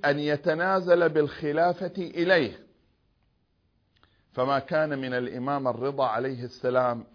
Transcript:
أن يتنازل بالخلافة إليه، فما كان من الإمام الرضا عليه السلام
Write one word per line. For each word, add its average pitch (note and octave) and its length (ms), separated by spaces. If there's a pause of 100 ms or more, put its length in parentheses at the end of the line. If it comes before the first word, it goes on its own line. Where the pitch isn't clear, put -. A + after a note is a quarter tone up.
أن D3 140
يتنازل E3+ 920
بالخلافة D#3 880
إليه، E3+ 680 (1700)
فما C3+ 280
كان D3+ 400
من B2+ 140
الإمام B2+ 540
الرضا C3 400
عليه B2 360
السلام B2+ 720